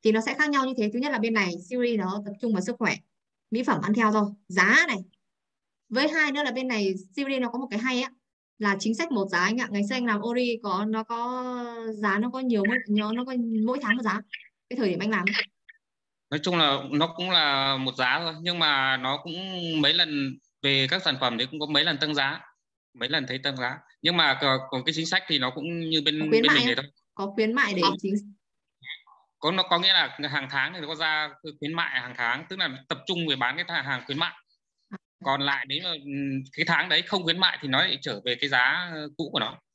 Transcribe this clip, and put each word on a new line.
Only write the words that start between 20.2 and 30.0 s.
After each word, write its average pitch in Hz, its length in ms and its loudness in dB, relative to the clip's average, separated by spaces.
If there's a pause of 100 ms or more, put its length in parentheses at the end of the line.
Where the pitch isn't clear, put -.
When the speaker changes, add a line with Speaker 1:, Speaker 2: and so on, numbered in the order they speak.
Speaker 2:
về 135 280 2
các 185 140 -2
sản 135 160 0
phẩm 123 180 0
đấy 127 140 -2
cũng 151 80 -8
có 151 60 -4
mấy 147 180 2
lần 160 140 0
tăng 147 180 -2
giá, 143 260 -2 (520)
mấy 123 160 -6
lần 147 180 -2
thấy 127 160 -6
tăng 139 140 -4
giá. 127 220 -4 (220)
Nhưng 170 160 2
mà 143 240 4
có, 135 160 4 (120)
có 131 160 -2
cái 160 100 -2
chính 160 100 -2
sách 185 220 0
thì 151 120 0
nó 127 160 0
cũng 170 240 -6
như 160 260 0
bên, 156 140 0
Speaker 1:
Có 160 100 0
khuyến 220 140 4
Speaker 2:
bên - 40 4
Speaker 1:
mại - 80 4
Speaker 2:
mình 131 100 2
Speaker 1:
không? 120 100 2
Speaker 2:
vậy - 0 -
thôi. 135 100 -6 (300)
Speaker 1:
Có 196 200 -4
khuyến 220 180 0
mại 247 200 0
để 180 80 0
Speaker 2:
Có. 170 200 2
Speaker 1:
chính 196 140 -2 (1200)
Speaker 2:
Có, 156 120 0
nó 185 180 0
có 170 100 6
nghĩa 190 140 4
là 165 240 2 (120)